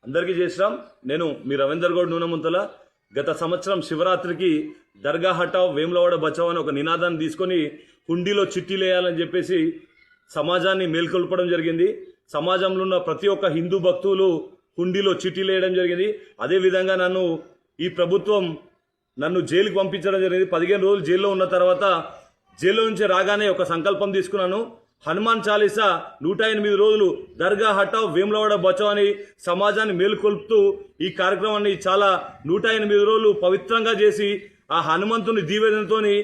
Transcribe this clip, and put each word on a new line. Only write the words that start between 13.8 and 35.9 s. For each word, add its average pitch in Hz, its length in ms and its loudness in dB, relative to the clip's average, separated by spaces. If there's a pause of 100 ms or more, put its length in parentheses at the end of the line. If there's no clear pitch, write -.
హుండీలో 185 360 0
చిట్టీలు 185 400 -4
వేయడం 185 260 0
జరిగింది. 180 280 0 (340)
అదేవిధంగా 185 600 2
నన్ను 185 220 0 (540)
ఈ 175 100 -2
ప్రభుత్వం 190 540 0 (720)
నన్ను 165 220 -2 (120)
జైలుకి 185 300 2
పంపించడం 190 440 -2
జరిగింది. 185 300 0
పదిహేను 185 320 2
రోజులు 196 220 2
జైల్లో 190 200 2
ఉన్న 185 260 0
తర్వాత 180 300 2 (760)
జైల్లో 208 300 2
నుంచి 208 240 -2
రాగానే 202 420 2
ఒక 180 80 -2 (100)
సంకల్పం 196 440 -2
తీసుకున్నాను. 190 420 -2 (460)
హనుమాన్ 214 420 0
చాలీసా 208 400 2 (360)
నూట 180 160 -2 (140)
ఎనిమిది 208 280 0
రోజులు 214 260 4 (340)
దర్గా 208 360 2
హటావ్ 202 380 0
వేములవాడ 208 380 2 (100)
బచావ్ 190 300 2
అని 202 140 2 (400)
సమాజాన్ని 202 520 0
మేల్కొల్పుతూ 208 600 2 (420)
ఈ 185 80 -2 (100)
కార్యక్రమాన్ని 202 540 0 (120)
చాలా 196 240 4 (400)
నూట 190 160 0 (120)
ఎనిమిది 208 320 2
రోజులు 220 220 4 (120)
పవిత్రంగా 214 580 0
చేసి 208 280 2 (420)
ఆ 165 160 2
హనుమంతుని 202 640 0
దీవెనతోని 214 720 2